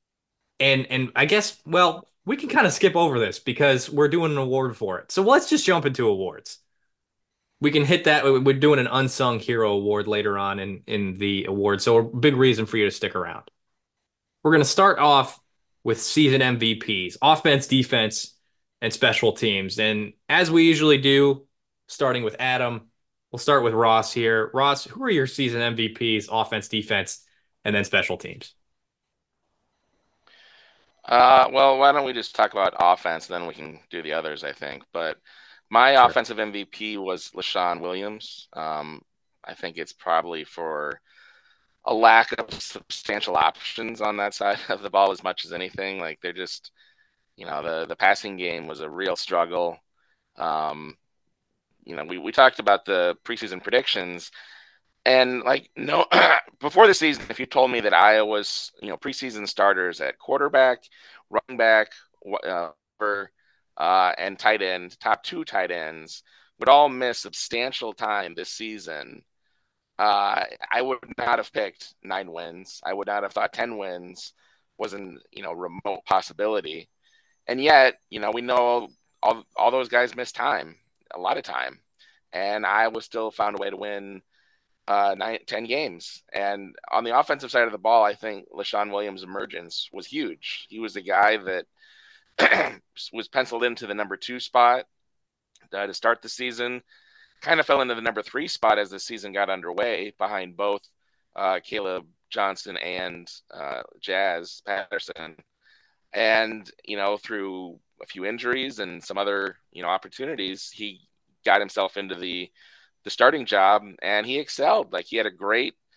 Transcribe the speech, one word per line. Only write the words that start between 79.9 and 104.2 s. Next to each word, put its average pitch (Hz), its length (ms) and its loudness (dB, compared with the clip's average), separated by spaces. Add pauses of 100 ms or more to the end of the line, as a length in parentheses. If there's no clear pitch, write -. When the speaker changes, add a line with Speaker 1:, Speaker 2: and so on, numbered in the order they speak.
Speaker 2:
missed 123 180 -10
time, 107 420 -4 (380)
a - 60 -12
lot 90 180 -2
of 135 60 -10
time. 65 360 -8 (520)
And 104 340 -4
Iowa 110 340 2
still 110 300 -6
found 104 260 -4
a 101 60 -6
way 98 80 -6
to 98 60 -12
win, 101 440 -12 (640)
uh, 101 300 2
nine, 110 300 -6
ten 107 180 -6
games. 117 580 -8 (100)
And 101 420 -6 (160)
on 113 140 0
the 117 140 2
offensive 139 320 -2
side 120 140 2
of 113 80 -4
the 104 60 -10
ball, 110 260 4
I 104 100 0
think 104 360 -12
LaShawn 104 420 -6
Williams' 101 300 -8
emergence 92 720 -12
was 95 140 -14
huge. - 640 -10
He 107 100 -18
was 113 160 -10
the 101 80 -10
guy 101 360 2
that 92 280 -6 (720)
<clears throat> - 760 0
was 113 140 -8
penciled 123 360 -4
into 120 220 -4
the 101 80 -8
number 101 240 -6
two 123 220 -12
spot, 123 440 4 (880)
uh, 98 140 -6
to 95 80 -10
start 117 260 0
the 117 80 -18
season. 123 540 -8 (600)
Kind 160 180 2
of 147 60 0
fell 139 160 2
into 123 120 -2
the 117 60 -6
number 113 220 -4
three 160 260 -8
spot 110 300 2
as 104 120 -4
the 98 80 -14
season 101 340 -12
got 98 180 -2
underway 95 680 -4
behind 95 380 -8
both, 101 240 -2 (560)
uh, 95 260 -2
Caleb 92 440 -8 (240)
Johnson 98 480 -6
and, 90 520 -10 (220)
uh, 67 300 -10 (180)
Jazz 92 640 -4